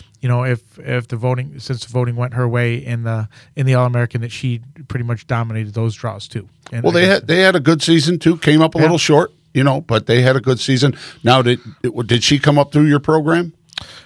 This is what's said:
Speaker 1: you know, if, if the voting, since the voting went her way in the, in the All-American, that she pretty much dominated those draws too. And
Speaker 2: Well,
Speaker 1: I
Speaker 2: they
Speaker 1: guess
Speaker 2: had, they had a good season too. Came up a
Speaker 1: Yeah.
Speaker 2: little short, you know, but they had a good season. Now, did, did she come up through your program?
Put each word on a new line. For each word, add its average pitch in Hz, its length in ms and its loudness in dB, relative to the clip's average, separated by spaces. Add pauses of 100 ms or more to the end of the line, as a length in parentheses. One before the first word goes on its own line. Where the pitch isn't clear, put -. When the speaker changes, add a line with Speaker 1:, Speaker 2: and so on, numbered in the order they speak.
(220)
Speaker 1:
you 127 80 -2
know, 123 140 0
if, 127 360 -6
if 123 280 -6
the - 80 -8
voting, 127 440 -6
since 120 260 -8
the - 60 -18
voting 120 240 -2
went 120 200 -6
her 123 120 0
way 120 280 0
in 117 280 -6
the, 113 240 -4 (280)
in 135 100 -2
the 131 100 2
All-American, 123 460 0
that 117 100 -10
she 120 300 -6 (260)
pretty 120 180 -6
much 117 200 -8
dominated 110 480 -6
those 113 220 -4
draws 101 320 -12
too. 104 200 -14 (240)
And 117 120 -6
Speaker 2:
Well, 170 120 2
Speaker 1:
I 170 40 2
Speaker 2:
they 180 60 4
Speaker 1:
guess 196 140 2
Speaker 2:
had, 113 80 -12
they 170 140 2
had 190 140 4
a 175 40 0
good 147 220 2
season 165 380 2
too. 165 180 2
Came 156 240 4
up 160 140 2
a - 20 -6
Speaker 1:
Yeah. 156 60 4
Speaker 2:
little 160 160 2
short, 156 320 2 (240)
you 131 80 2
know, 139 180 0
but 110 240 -2
they 120 160 2
had 131 140 4
a 131 60 -2
good 127 180 -2
season. 135 360 0 (280)
Now, 127 180 4
did, 123 180 0 (460)
did 120 180 0
she 143 140 2
come 147 220 2
up 143 120 0
through 147 140 4
your 147 140 4
program? 160 540 0 (520)